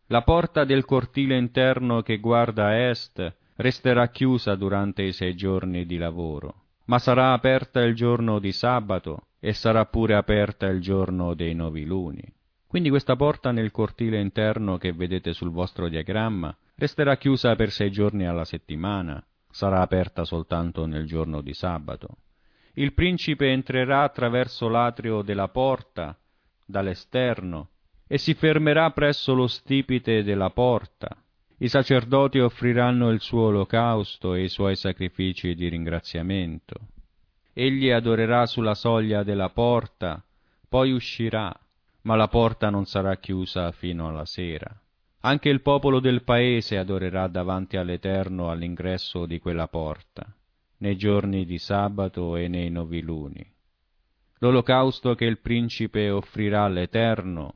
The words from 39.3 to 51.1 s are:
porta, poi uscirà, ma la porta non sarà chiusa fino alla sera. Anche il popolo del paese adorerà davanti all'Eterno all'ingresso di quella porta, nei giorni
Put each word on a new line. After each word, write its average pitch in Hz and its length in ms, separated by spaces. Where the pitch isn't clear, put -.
porta, 113 760
poi 131 240
uscirà, 110 600
ma 110 120
la 107 140
porta 113 400
non 101 160
sarà 95 320
chiusa 92 560
fino 85 340
alla 78 180
sera. 85 480
Anche 143 260
il 135 120
popolo 139 380
del 123 240
paese 120 540
adorerà 92 500
davanti 92 500
all'Eterno 92 720
all'ingresso 87 760
di 82 120
quella 82 300
porta, - 580
nei 101 200
giorni 98 480